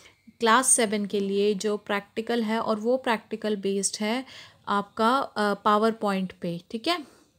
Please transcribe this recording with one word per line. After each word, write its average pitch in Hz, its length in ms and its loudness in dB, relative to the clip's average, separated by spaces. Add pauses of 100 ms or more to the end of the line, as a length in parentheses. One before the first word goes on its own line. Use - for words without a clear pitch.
(400)
क्लास 233 260 4
सेवन 214 400 2
के 202 140 -2
लिए 202 340 2
जो 208 220 -2
प्रैक्टिकल 220 680 -4
है 220 180 0
और 214 200 -2
वो 240 160 0
प्रैक्टिकल 214 600 -4
बेस्ड 196 440 -2
है 233 240 -2 (440)
आपका, 220 480 0
अ, 208 380 0 (120)
PowerPoint 208 720 2
पे, 170 200 -6 (100)
ठीक 226 180 -6
है। 330 300 -4 (200)